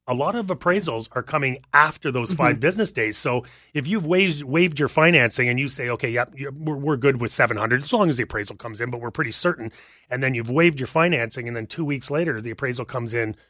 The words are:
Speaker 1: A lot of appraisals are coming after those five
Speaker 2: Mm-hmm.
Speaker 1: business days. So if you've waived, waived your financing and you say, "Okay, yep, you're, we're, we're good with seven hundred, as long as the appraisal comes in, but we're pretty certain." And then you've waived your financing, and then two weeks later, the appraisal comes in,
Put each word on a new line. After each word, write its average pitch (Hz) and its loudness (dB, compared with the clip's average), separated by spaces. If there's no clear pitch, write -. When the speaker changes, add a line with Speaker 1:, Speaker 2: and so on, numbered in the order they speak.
Speaker 1:
A 127 -2
lot 151 0
of 233 -4
appraisals 170 0
are 123 -2
coming 135 -2
after 151 4
those 123 -2
five 127 4
Speaker 2:
Mm-hmm. 107 -6
Speaker 1:
business 185 0
days. 107 -2
So 123 -2
if 143 -4
you've 185 -2
waived, 175 2
waived 151 2
your 143 2
financing 135 4
and 123 0
you 139 -2
say, 123 -8
"Okay, 117 -4
yep, 120 -2
you're, 135 -10
we're, 151 -4
we're 143 0
good 127 0
with 113 -2
seven 117 2
hundred, 117 0
as - -4
long 208 4
as 135 2
the 117 -2
appraisal 104 -6
comes 110 -12
in, 120 -4
but 120 -8
we're 120 -6
pretty 135 -4
certain." 127 -2
And 127 -4
then 131 0
you've 117 -4
waived 151 4
your 123 -4
financing, 131 0
and 120 -6
then 110 -6
two 165 -6
weeks 143 -4
later, 147 -2
the 117 -8
appraisal 123 -4
comes 117 -6
in, 110 -2